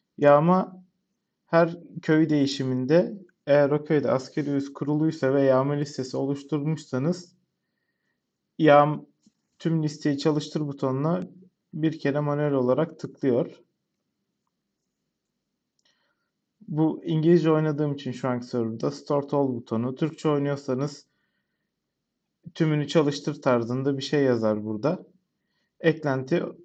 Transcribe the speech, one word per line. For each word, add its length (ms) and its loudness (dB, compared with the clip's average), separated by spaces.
Yağma 680 4
her 320 2
köy 260 2
değişiminde 920 0
eğer 240 4
o 140 0
köyde 260 0
askeri 400 -4
üs 220 -4
kuruluysa 600 -2
ve 80 2
yağma 300 2
listesi 440 -6
oluşturmuşsanız 1200 -4
yağm-, 480 6
tüm 240 -2
listeyi 360 -2
çalıştır 420 -2
butonuna 600 -2
bir 240 -2
kere 220 -2
manuel 320 -2
olarak 460 0
tıklıyor. 640 -2
Bu 360 -2
İngilizce 460 4
oynadığım 440 0
için 180 -8
şu 160 -6
anki 180 -4
serverda 440 -4
Start 440 -4
All 200 0
butonu, 400 -4
Türkçe 340 -4
oynuyorsanız 800 -4
tümünü 340 0
çalıştır 540 0
tarzında 560 0
bir 40 -8
şey 220 0
yazar 400 0
burada. 420 -4
Eklenti 600 0